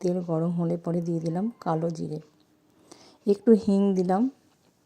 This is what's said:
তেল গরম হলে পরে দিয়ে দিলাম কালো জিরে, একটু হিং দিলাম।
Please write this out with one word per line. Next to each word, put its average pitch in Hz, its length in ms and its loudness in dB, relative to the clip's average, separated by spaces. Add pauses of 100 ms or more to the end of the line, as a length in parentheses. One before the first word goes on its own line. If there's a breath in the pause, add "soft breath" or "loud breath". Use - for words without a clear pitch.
তেল 180 200 -2
গরম 170 320 -2
হলে 170 240 -2
পরে 170 240 -4
দিয়ে 170 200 -4
দিলাম 165 240 -4 (160)
কালো 165 300 -2
জিরে, 160 280 -8 (1080 soft breath)
একটু 202 240 2 (140)
হিং 196 160 2 (140)
দিলাম। 185 280 2 (640)